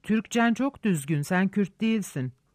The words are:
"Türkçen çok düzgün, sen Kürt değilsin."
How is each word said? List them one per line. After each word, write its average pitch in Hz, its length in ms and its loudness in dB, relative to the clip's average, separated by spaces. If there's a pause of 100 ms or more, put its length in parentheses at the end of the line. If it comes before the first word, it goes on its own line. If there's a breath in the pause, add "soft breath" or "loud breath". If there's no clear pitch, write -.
"Türkçen 233 500 0
çok 269 300 -4
düzgün, 151 380 0
sen 185 260 0
Kürt 196 340 -2
değilsin." 196 520 -2 (220)